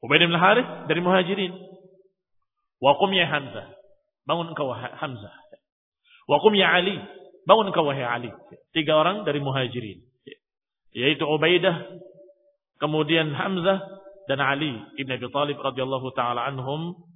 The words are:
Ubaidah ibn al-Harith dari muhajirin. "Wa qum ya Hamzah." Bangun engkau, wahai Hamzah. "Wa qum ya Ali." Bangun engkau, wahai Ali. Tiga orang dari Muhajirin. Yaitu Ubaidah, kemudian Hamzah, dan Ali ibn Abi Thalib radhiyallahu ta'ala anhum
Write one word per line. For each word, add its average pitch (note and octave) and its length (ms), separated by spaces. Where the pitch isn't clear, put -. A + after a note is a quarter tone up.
Ubaidah D3+ 240
ibn E3+ 80
al-Harith G#3 320
dari D#3 160
muhajirin. F#3 500
"Wa C#3 180
qum F#3+ 120
ya F3+ 160
Hamzah." C#3 380
Bangun E3 240
engkau, D3 200
wahai A#2 280
Hamzah. A#2 360
"Wa C#3+ 140
qum G#3+ 160
ya E3+ 160
Ali." F3+ 240
Bangun G3+ 240
engkau, E3 160
wahai C#3 160
Ali. A#2+ 320
Tiga D#3 240
orang F#3 240
dari D3 160
Muhajirin. B2 640
Yaitu C#3+ 320
Ubaidah, E3 720
kemudian D#3 540
Hamzah, F#3+ 440
dan C3+ 160
Ali C#3 320
ibn C3 160
Abi A#2 160
Thalib C#3+ 320
radhiyallahu C3 560
ta'ala A#2+ 320
anhum D3 480